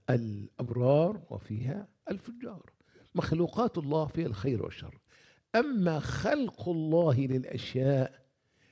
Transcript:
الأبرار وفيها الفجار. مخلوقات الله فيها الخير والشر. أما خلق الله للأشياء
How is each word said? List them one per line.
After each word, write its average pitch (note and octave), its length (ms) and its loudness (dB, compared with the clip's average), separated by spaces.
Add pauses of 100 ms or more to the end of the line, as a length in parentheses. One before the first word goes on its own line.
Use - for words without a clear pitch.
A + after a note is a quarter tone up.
(100)
الأبرار B2 1200 2
وفيها A#2+ 580 -6 (220)
الفجار. A#3 600 -12 (440)
مخلوقات E3+ 640 0
الله D3+ 280 0
فيها E3 200 -4
الخير A#2 360 -2
والشر. - 360 -10 (560)
أما G#3 460 2
خلق G3 680 -2
الله D#3+ 520 2
للأشياء C3 1040 0 (460)